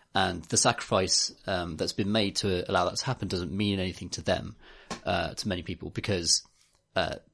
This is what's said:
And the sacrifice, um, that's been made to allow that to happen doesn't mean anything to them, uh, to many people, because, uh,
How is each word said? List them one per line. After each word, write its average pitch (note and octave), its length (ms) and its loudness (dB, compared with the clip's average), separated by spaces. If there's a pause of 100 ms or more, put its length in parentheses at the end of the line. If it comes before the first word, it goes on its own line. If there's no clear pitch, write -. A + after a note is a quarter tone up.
(160)
And F#2 300 2
the A#2 120 -2
sacrifice, - 760 2 (140)
um, F2 280 -2
that's F2 180 -2
been G2+ 200 0
made G2+ 240 2
to F#2 340 0
allow F2+ 140 4
that F2 100 0
to - 100 -4
happen A#2+ 220 -4
doesn't F2 240 -2
mean G2+ 280 2
anything F#2 320 -4
to E2+ 100 -6
them, - 340 -2 (500)
uh, F2 280 0
to - 160 -8
many F2 140 -2
people, - 260 -8
because, - 540 0 (520)
uh, F2+ 200 0 (180)